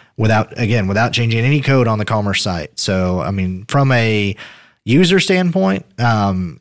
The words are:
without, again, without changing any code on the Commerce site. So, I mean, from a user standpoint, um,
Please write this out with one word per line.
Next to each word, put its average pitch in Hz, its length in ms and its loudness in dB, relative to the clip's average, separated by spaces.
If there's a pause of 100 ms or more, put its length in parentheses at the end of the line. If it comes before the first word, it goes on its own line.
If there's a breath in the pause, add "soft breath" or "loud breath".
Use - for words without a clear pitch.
(180 loud breath)
without, 110 400 0
again, 110 300 0
without 107 240 0
changing 113 320 0
any 143 160 2
code 131 260 2
on 110 140 0
the 107 40 -4
Commerce 101 380 -2
site. 85 360 -6
So, 92 420 0
I 78 100 -4
mean, 92 360 -4
from 139 260 2
a 110 420 0 (500 loud breath)
user 175 360 4
standpoint, 190 680 0 (140)
um, 98 600 0